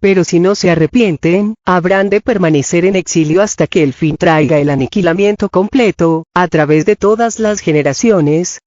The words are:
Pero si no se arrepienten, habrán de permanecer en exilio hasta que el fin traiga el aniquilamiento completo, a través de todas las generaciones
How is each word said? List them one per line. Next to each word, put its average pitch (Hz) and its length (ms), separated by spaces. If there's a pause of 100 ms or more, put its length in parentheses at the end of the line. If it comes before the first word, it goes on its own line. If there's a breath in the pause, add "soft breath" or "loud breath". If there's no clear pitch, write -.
Pero 190 240
si 170 160
no 185 140
se 185 160
arrepienten, 180 840 (100)
habrán 190 460
de 202 100
permanecer 170 640
en 190 120
exilio 165 460
hasta 202 240
que - 160
el 139 100
fin 156 240
traiga 156 420
el 147 120
aniquilamiento 185 800
completo, 185 760 (100)
a 180 140
través 151 380
de 214 100
todas 220 420
las 208 220
generaciones 156 1080